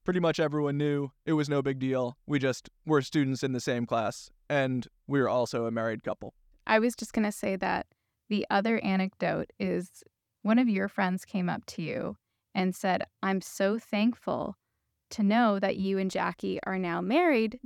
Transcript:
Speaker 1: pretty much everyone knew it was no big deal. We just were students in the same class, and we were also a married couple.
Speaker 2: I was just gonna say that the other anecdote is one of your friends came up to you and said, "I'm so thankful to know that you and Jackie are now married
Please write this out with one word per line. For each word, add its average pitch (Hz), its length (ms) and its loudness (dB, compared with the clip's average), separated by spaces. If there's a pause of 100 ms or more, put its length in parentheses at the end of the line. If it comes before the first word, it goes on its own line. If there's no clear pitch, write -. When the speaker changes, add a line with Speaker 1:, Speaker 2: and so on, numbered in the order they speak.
Speaker 1:
pretty 180 160 2
much 165 200 2
everyone 147 380 0
knew 143 320 0 (160)
it 160 80 2
was 151 140 2
no 143 120 2
big 135 180 0
deal. 127 380 -2 (100)
We 147 120 0
just 131 320 -2 (160)
were 151 160 4
students 135 400 0
in 131 100 0
the 123 80 -2
same 120 240 -2
class, 113 460 -2 (180)
and 131 380 0 (200)
we 139 140 2
were 120 80 4
also 117 380 0
a 113 40 -2
married 113 320 -2
couple. - 320 -8 (320)
Speaker 2:
I 220 120 4
was 233 160 2
just - 180 -12
gonna 214 200 0
say - 240 -4
that 185 300 -2 (420)
the 208 200 -2
other 220 360 2
anecdote 185 760 -2
is 180 440 -4 (400)
one 220 160 4
of 254 100 4
your 196 200 0
friends 185 360 -2
came 180 260 -2
up - 160 -6
to - 160 -10
you - 340 -6 (380)
and 185 200 0
said, 185 300 -2 (180)
"I'm 190 180 0
so 196 380 -2
thankful 202 800 -2 (540)
to - 120 -2
know 208 360 4
that 190 180 0
you 190 220 0
and 190 120 0
Jackie 185 540 -4
are 190 140 -4
now 175 220 -2
married 233 640 2